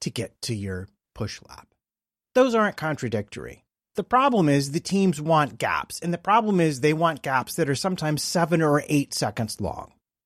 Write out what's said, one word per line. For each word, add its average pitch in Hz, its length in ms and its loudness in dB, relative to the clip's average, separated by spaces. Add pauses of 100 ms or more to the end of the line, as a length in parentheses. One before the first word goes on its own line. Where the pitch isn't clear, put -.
to - 80 -4
get - 340 -10
to 117 120 -4
your 98 320 -6 (280)
push - 320 -8
lap. - 200 -20 (680)
Those 254 200 4
aren't 208 200 2
contradictory. 107 880 -6 (320)
The 202 80 -2
problem 247 460 4
is 139 220 2
the 165 80 -2
teams 185 420 2
want 151 360 2
gaps, 85 420 -4
and 170 140 -4
the 165 40 -4
problem 208 420 2
is 151 220 0
they 151 120 4
want 160 280 0
gaps 131 340 -2
that 160 140 0
are 135 60 0
sometimes 156 480 -2
seven 170 380 2
or 147 260 4
eight 143 260 0
seconds 113 480 -4
long. - 320 -8 (320)